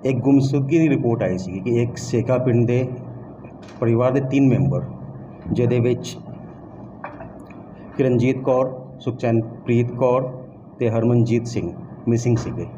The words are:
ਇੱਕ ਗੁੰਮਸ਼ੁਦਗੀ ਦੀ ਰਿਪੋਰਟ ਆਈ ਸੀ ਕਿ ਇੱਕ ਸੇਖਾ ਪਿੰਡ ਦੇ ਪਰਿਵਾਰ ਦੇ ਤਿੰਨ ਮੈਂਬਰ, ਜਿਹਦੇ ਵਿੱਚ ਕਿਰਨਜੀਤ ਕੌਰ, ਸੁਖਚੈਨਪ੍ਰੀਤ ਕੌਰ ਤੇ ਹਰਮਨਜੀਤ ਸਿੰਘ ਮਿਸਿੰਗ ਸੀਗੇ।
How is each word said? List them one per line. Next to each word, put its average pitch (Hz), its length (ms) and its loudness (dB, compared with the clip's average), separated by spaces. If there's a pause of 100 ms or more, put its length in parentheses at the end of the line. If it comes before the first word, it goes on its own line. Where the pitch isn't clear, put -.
ਇੱਕ 131 120 2
ਗੁੰਮਸ਼ੁਦਗੀ 139 640 4
ਦੀ 160 100 6
ਰਿਪੋਰਟ 117 340 2
ਆਈ 92 140 0
ਸੀ 95 220 -6
ਕਿ 120 240 2
ਇੱਕ 120 140 -4
ਸੇਖਾ 123 400 0
ਪਿੰਡ 120 300 4
ਦੇ 123 200 2 (920)
ਪਰਿਵਾਰ 120 320 4
ਦੇ 139 100 2
ਤਿੰਨ 139 260 4
ਮੈਂਬਰ, 98 360 2 (680)
ਜਿਹਦੇ 120 280 2
ਵਿੱਚ 120 380 0 (1800)
ਕਿਰਨਜੀਤ 131 400 4
ਕੌਰ, 131 440 0 (180)
ਸੁਖਚੈਨਪ੍ਰੀਤ 120 920 0
ਕੌਰ 127 420 2 (460)
ਤੇ 120 100 2
ਹਰਮਨਜੀਤ 117 580 2
ਸਿੰਘ 87 240 -4 (360)
ਮਿਸਿੰਗ 117 300 2
ਸੀਗੇ। 101 280 -6 (120)